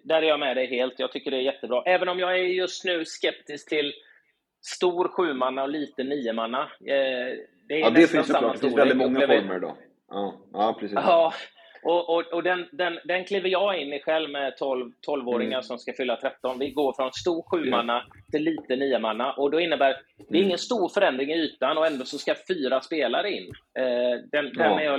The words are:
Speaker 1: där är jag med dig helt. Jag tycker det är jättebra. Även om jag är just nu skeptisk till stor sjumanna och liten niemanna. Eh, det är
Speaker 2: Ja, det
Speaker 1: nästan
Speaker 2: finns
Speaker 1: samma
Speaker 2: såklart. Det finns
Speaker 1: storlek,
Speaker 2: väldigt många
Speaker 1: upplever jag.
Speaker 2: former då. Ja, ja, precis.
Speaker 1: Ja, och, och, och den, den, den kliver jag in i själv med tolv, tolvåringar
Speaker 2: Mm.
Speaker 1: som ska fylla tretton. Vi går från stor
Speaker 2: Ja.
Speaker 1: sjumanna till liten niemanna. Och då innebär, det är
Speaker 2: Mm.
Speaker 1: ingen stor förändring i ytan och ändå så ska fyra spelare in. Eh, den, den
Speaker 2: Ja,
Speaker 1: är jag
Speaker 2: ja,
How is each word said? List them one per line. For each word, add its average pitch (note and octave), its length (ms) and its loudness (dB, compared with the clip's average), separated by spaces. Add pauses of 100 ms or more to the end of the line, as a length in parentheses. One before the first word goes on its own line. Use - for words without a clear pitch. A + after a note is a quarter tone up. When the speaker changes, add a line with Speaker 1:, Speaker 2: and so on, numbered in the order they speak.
Speaker 1:
där D#3+ 180 2
är D#3+ 60 2
jag D3+ 120 4
med C3 180 -2
dig C3 100 0
helt. B2+ 320 -2
Jag B2+ 120 -4
tycker C#3 200 -8
det C3+ 60 -2
är B2+ 40 -2
jättebra. B2+ 440 -2
Även F3+ 240 2
om F3+ 100 -2
jag F#3 200 0
är F#3 40 0
just F3+ 420 -2
nu E3+ 200 -2
skeptisk - 640 -6
till C#3+ 240 -2 (680)
stor F3+ 460 -2
sjumanna C3+ 560 -2
och C#3 60 -2
liten C#3+ 400 -6
niemanna. A#2 540 -2
Eh, D3 40 -12 (1000)
det D3 60 -8
är D3+ 60 0
Speaker 2:
Ja, D3+ 100 4
det A#2+ 100 6
Speaker 1:
nästan E3 80 10
Speaker 2:
finns D3+ 200 2
Speaker 1:
samma D3 120 4
Speaker 2:
såklart. A2+ 140 2
Det - 60 -10
finns C3 140 0
Speaker 1:
storlek, A2+ 60 0
Speaker 2:
väldigt C3 180 6
många B2+ 120 4
Speaker 1:
upplever C3+ 240 4
jag. G#2+ 100 6
Speaker 2:
former F#2 160 -4
då. E2 180 -8 (320)
Ja, G2 240 -4 (200)
ja, G#2+ 260 0
precis. G#2 160 -6
Speaker 1:
Ja, E3 380 6 (500)
och, E3+ 260 0
och, E3 240 0
och E3+ 100 -2
den, F3+ 280 0
den, E3+ 340 -4
den F3+ 200 -2
kliver F#3+ 240 -2
jag F#3+ 320 2
in C#3+ 120 -6
i C#3+ 60 -6
själv D#3+ 300 0
med C#3 280 -4
tolv, B2+ 340 -4 (100)
tolvåringar B2 560 -2
Speaker 2:
Mm. B2+ 60 -4
Speaker 1:
som B2 140 -8
ska B2 160 -10
fylla B2 220 -2
tretton. B2+ 440 -4
Vi C#3 120 -2
går C3+ 220 0
från C3 200 -2
stor E3 320 -2
Speaker 2:
Ja. - 120 -2
Speaker 1:
sjumanna A#2+ 460 0 (280)
till D3+ 120 0
liten D3+ 360 -2
niemanna. A#2+ 540 0
Och C#3+ 180 0
då D#3 80 2
innebär, C#3 360 2 (220)
det - 60 -20 (140)
är - 20 6
Speaker 2:
Mm. G3+ 80 6
Speaker 1:
ingen F3 100 0
stor G3 360 -2
förändring C#3 380 2
i D#3+ 40 0
ytan D3+ 420 -2
och D#3+ 100 4
ändå C3+ 180 -4
så D3 120 -10
ska D3 180 -2 (120)
fyra C3+ 340 0
spelare D3+ 500 -2
in. F#2 200 -10 (280)
Eh, B2+ 40 0 (480)
den, D3 140 0
den A#2+ 120 -10
Speaker 2:
Ja, E3 220 4
Speaker 1:
är - 60 0
jag D3 80 2
Speaker 2:
ja, C#3 60 2